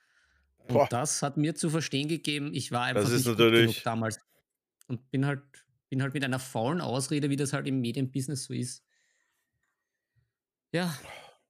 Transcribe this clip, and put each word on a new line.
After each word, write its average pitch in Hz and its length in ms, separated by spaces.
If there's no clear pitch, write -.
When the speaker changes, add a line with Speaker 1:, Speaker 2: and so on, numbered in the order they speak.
Speaker 1:
Und - 160
Speaker 2:
Boah. 139 160
Speaker 1:
das 127 320
hat 143 160
mir 151 160
zu 165 160
verstehen 147 380
gegeben, 147 480
ich 135 160
war 123 200
Speaker 2:
Das - 140
Speaker 1:
einfach 120 100
Speaker 2:
ist 127 100
Speaker 1:
nicht - 0
gut 117 120
genug 113 160
Speaker 2:
natürlich 117 300
Speaker 1:
damals. 113 360
Und 123 240
bin 135 160
halt, 143 160
bin 131 120
halt 139 140
mit 139 80
einer 127 160
faulen 131 420
Ausrede, 139 480
wie 139 60
das 139 180
halt 139 140
im 131 140
Medienbusiness 131 640
so 131 80
ist, 123 300
ja, 165 260